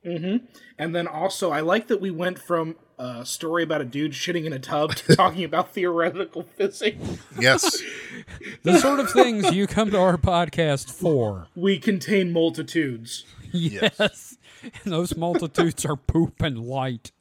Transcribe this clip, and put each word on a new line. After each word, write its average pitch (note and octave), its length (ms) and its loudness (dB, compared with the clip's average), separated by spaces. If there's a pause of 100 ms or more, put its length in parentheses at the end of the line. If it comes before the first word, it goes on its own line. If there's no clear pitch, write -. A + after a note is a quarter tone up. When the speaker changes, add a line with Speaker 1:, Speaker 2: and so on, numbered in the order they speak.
Speaker 1:
Mm-hmm. F3 420 -4 (320)
And E3 160 -6
then E3+ 120 -2
also, E3+ 440 -2
I D3+ 100 0
like F#3+ 280 0
that G#3 120 0
we F#3+ 100 -4
went F3+ 280 -4
from E3 380 -4 (220)
a B2 280 -10
story E3 360 -2
about D#3 200 -2
a - 20 -2
dude C#3+ 280 -4
shitting E3 340 -4
in D#3+ 80 -6
a - 40 -8
tub D3+ 360 -2
to - 220 6
<laughs> - 0 -
talking E3+ 280 2
about D#3+ 300 -2
theoretical F3 720 -2
physics. - 540 -4 (400)
Speaker 2:
Yes. C3 500 4
Speaker 3:
<laughs> - 760 -14
The E4 160 8
sort C#4 200 4
of C4+ 120 0
things A#3+ 420 4
you F#3+ 140 2
come G#3 240 2
to G3+ 80 2
our F3+ 180 6
podcast E3 760 0
for. A#2 640 0
Speaker 1:
We F#3+ 240 2
contain F#3+ 540 0
multitudes. D#3+ 920 -2 (280)
Speaker 2:
Yes. E3+ 460 0
Speaker 3:
Yes. - 380 -2 (460)
And F#3+ 100 -6
those E3 240 -2
multitudes E3+ 680 -2
are D#3 120 -2
poop - 440 -2
and C#3+ 260 -2
light. C3 540 -6